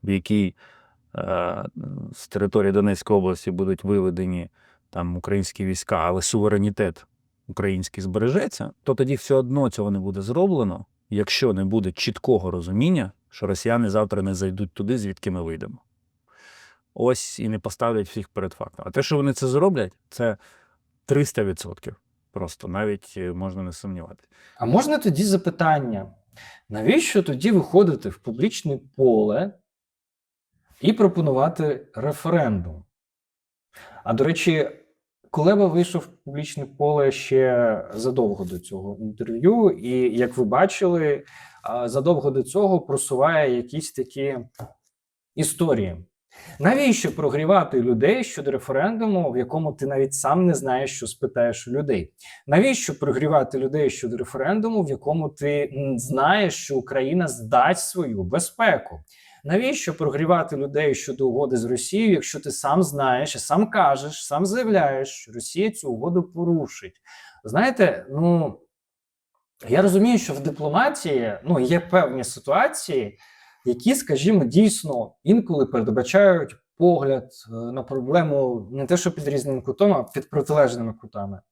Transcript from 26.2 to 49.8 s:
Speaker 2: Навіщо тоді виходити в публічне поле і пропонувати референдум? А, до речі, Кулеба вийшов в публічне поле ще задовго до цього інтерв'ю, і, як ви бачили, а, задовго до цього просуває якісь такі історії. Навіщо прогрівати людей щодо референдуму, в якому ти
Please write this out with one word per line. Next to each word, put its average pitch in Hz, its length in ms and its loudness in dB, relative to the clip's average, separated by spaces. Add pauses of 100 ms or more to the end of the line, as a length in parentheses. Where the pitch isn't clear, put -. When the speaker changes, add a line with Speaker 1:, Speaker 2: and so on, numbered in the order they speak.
Speaker 2:
Навіщо 185 540 2
тоді 147 280 0
виходити 175 580 4
в - 80 -14
публічне 139 600 -4 (160)
поле 123 580 2 (1300)
і 208 120 4
пропонувати 156 1000 2
референдум? 117 880 -2 (1200)
А, 117 100 -2
до 120 100 2
речі, 160 460 2 (600)
Кулеба 190 360 4
вийшов 175 340 0
в - 60 -16 (180)
публічне 143 400 -8
поле 143 460 2
ще 123 840 2
задовго 110 520 -2
до 90 140 -8
цього 98 400 -12
інтерв'ю, 117 720 2
і, 123 480 0
як 123 200 0
ви 123 80 2
бачили, 160 800 2 (400)
а, 120 240 -4
задовго 135 440 0
до 127 120 0
цього 185 380 2
просуває 139 760 2
якісь 123 360 -6
такі 135 460 -6 (960)
історії. 123 640 -2 (600)
Навіщо 240 560 2
прогрівати 151 640 2
людей 131 420 2
щодо 139 280 -6
референдуму, 175 800 0
в 120 60 -2
якому 147 360 -2
ти 135 120 -6